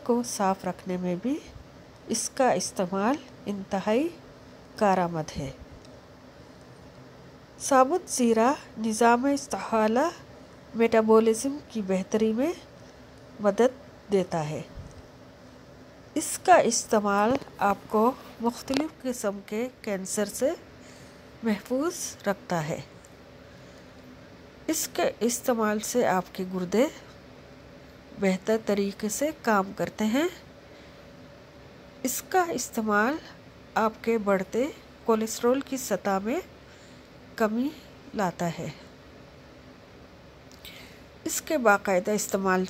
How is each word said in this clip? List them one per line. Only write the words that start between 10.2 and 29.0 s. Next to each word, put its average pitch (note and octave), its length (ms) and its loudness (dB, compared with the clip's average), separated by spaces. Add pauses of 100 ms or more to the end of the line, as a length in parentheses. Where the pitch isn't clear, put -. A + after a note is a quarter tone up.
मेटाबॉलिज्म A3+ 840 4 (140)
की A3+ 100 -4
बेहतरी F#3+ 500 0
में D4 220 0 (880)
मदद G#3 420 2 (280)
देता F#3 320 0
है। D3+ 200 -6 (1500)
इसका - 500 4
इस्तेमाल G#3 680 2 (280)
आपको - 400 0 (400)
मुख्तलिफ C4+ 500 -2 (120)
किस्म G#3+ 360 -4 (100)
के A3 140 -4 (200)
कैंसर G3 420 -4
से B3 260 -2 (960)
महफूज C4 500 -2 (320)
रखता F#3+ 320 -2
है। D3+ 180 -4 (1900)
इसके - 380 -2 (180)
इस्तेमाल A3+ 560 0
से A3+ 260 0
आपके F#3 380 -2
गुर्दे F#3 420 0 (1300)
बेहतर G3 460 0
तरीके G3+ 420 -2